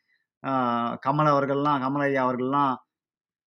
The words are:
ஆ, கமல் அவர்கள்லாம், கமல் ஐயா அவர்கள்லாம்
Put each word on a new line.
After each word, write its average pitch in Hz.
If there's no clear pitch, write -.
ஆ, 120
கமல் -
அவர்கள்லாம், 143
கமல் 135
ஐயா 135
அவர்கள்லாம் 131